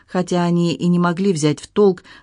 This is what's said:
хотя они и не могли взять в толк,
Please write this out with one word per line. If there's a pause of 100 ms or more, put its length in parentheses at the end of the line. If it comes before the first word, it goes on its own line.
хотя
они
и
не
могли
взять
в
толк, (180)